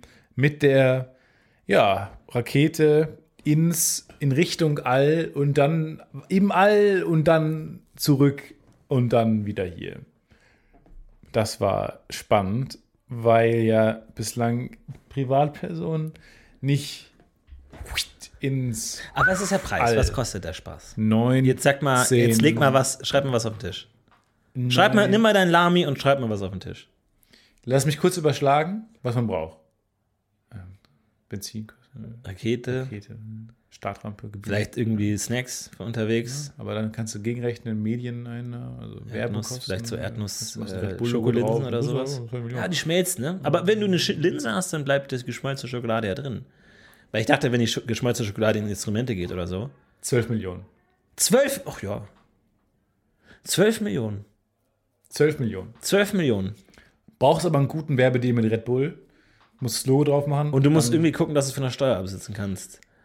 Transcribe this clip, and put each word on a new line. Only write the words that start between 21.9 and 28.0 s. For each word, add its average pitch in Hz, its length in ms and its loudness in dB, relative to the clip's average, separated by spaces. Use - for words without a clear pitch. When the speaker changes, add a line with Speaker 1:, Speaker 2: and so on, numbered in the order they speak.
Speaker 1:
zehn. 120 240 6
Speaker 2:
jetzt 113 120 4
leg 147 180 4
mal 139 140 6
was, 135 300 2
schreib 135 220 0
mal 135 60 -2
was 117 140 0
auf 110 120 -6
den 90 140 -8
Tisch. - 160 -14
Schreib 180 240 4
mal, 214 100 6
Speaker 1:
Nein. 190 80 2
Speaker 2:
nimm 220 100 6
mal 214 120 6
dein 185 160 6
Lami 175 380 6
und 135 120 -2
schreib 139 200 4
mal 117 100 -2
was 104 120 -2
auf 95 100 -6
den 92 80 -8
Tisch. - 280 -14
Speaker 1:
Lass 131 200 2
mich 147 140 0
kurz 180 180 2